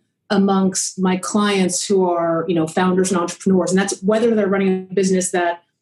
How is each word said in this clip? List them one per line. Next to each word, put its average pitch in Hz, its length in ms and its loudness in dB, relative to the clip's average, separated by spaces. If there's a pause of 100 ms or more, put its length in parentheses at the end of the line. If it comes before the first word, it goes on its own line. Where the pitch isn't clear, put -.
(300)
amongst 196 720 0
my 185 180 0
clients 196 720 -2
who 185 220 2
are, 165 400 -2
you 170 60 -2
know, 160 120 0
founders 185 440 0
and 180 80 0
entrepreneurs, 180 520 0
and 190 80 2
that's 202 240 -4
whether 220 320 2
they're 202 140 0
running 190 400 0
a 185 40 -14
business 185 380 0
that 170 320 -2 (180)